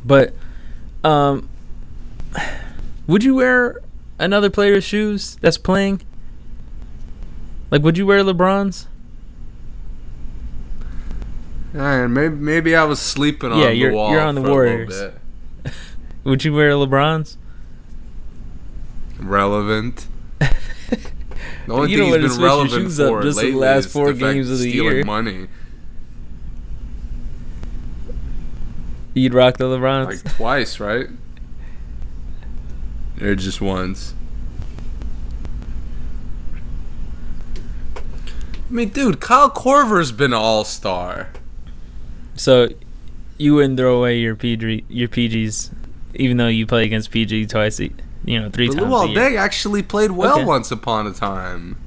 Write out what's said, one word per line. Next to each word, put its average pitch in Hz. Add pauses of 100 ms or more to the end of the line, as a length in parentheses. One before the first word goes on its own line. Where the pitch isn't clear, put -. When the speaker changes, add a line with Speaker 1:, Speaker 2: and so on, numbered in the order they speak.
Speaker 1:
But, 135 (680)
um, 143 (1600)
would 185
you 269
wear 247 (400)
another 202
player's 202
shoes 208
that's 170
playing? 196 (1700)
Like, 147
would 165
you 196
wear 202
LeBron's? 190 (2750)
Speaker 2:
All 147
right, 135
maybe, 147
maybe 156
I 160
was 147
sleeping 143
on 113
Speaker 1:
Yeah, 135
Speaker 2:
the 113
Speaker 1:
you're, 127
Speaker 2:
wall 107
Speaker 1:
you're -
on 151
the 135
Speaker 2:
for 131 (180)
a 117
little 113
Speaker 1:
Warriors. 98 (500)
Speaker 2:
bit. - (240)
Speaker 1:
<laughs> -
Would 135
you 151
wear 147
LeBron's? 143 (1800)
Speaker 2:
Relevant. 104 (320)
Speaker 1:
<laughs> 139 (1200)
Speaker 2:
The 117
only 143
Speaker 1:
You 208
Speaker 2:
thing 190
Speaker 1:
don't 160
Speaker 2:
he's -
Speaker 1:
wanna -
Speaker 2:
been 139
Speaker 1:
switch 120
your 131
Speaker 2:
relevant 139
Speaker 1:
shoes 147
up 139
Speaker 2:
for 107
Speaker 1:
just 147
the 110
Speaker 2:
lately 135
Speaker 1:
last 135
Speaker 2:
is -
Speaker 1:
four 143
Speaker 2:
the 123
fact 135
Speaker 1:
games 131
of 127
the 123
Speaker 2:
stealing 139
Speaker 1:
year. 117
Speaker 2:
money. 104 (3750)
Speaker 1:
You'd 127
rock 127
the 131
LeBron's? 131
Speaker 2:
Like, -
twice, 120
right? 107 (2000)
Air 101
Just 95
ones. 95 (3750)
I - (680)
mean, 233
dude, 233
Kyle 269
Korver's 220
been 123
an 113
all-star. 101 (1080)
Speaker 1:
So, 123 (720)
you 147
wouldn't 135
throw 127
away 120
your 113
P 117
G, 110
your 120
P 120 (200)
Gs, - (440)
even 123
though 120
you 113
play 113
against 107
P 113
G 107
twice 107
a, - (360)
you 120
know, 107
three 120
Speaker 2:
But 139
Speaker 1:
times 208
a 254
Speaker 2:
Luol 202
Speaker 1:
year. 196
Speaker 2:
Deng 254
actually 202
played 208
well 180
Speaker 1:
Okay. -
Speaker 2:
once 131
upon 107
a 95
time. 92